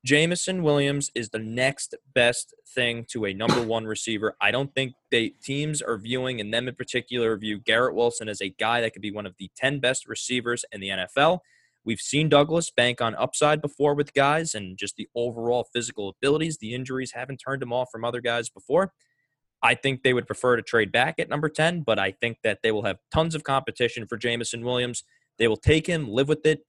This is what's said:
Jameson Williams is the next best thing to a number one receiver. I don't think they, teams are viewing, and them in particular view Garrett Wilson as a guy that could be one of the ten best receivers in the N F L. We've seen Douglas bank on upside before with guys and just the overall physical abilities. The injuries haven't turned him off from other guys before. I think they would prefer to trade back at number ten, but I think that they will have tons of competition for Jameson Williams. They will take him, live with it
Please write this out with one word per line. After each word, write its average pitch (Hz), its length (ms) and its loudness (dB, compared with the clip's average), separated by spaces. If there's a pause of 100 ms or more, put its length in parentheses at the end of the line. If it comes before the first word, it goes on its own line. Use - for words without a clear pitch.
Jameson 170 560 2
Williams 143 540 2
is 117 140 -4
the 110 100 -4
next 120 560 -2 (180)
best 120 400 2 (220)
thing 120 340 -2
to 110 160 -2
a 98 80 -2
number 117 280 2
one 113 240 -2
receiver. 110 540 -4
I 101 120 2
don't 135 240 -2
think 135 180 -2 (160)
they, 113 200 2
teams 147 520 -6
are 113 160 -4
viewing, 123 420 -4
and 107 140 -6
them 120 140 -2
in 123 80 -8
particular 120 640 -2
view 107 200 -4
Garrett 117 380 2
Wilson 117 340 0
as 101 100 -8
a 98 100 -4
guy 117 320 0
that 113 120 -2
could 98 80 -16
be 104 100 -6
one 104 140 -8
of 90 140 -12
the 95 180 -14
ten 139 220 0
best 127 280 -2
receivers 120 640 -4
in 104 80 -12
the 95 120 -6
N 95 80 -4
F 92 180 -6
L. 165 240 4 (440)
We've 113 140 -2
seen 151 300 0
Douglas 147 420 4
bank 120 280 2
on 113 160 0
upside 151 460 2
before 143 320 0
with 143 200 -2
guys 147 420 2
and 95 200 -8
just 101 200 -8
the - 200 -10
overall 117 560 -2
physical 113 380 -6
abilities. 151 480 0
The 110 160 -8
injuries 131 400 -6
haven't 131 240 -10
turned 135 240 -6
him 120 100 -6
off 123 200 -2
from 113 120 -10
other 120 180 -4
guys 120 280 -2
before. 170 420 0 (680)
I 120 140 4
think 135 260 -2
they 127 120 4
would 120 120 0
prefer 123 300 2
to 110 80 -2
trade 107 280 0
back 131 280 2
at - 100 -2
number 151 180 -2
ten, 165 340 0
but 110 180 0
I 98 120 0
think 117 320 -4
that 107 200 0
they 113 80 4
will 107 120 -2
have 98 140 -2 (140)
tons 160 240 0
of 147 80 -6
competition 123 640 -2
for 117 100 -6
Jameson 117 480 -4
Williams. 123 380 -2 (340)
They 117 100 4
will 107 100 4
take 156 300 4
him, 160 200 -2
live 123 200 2
with 151 180 0
it 156 240 4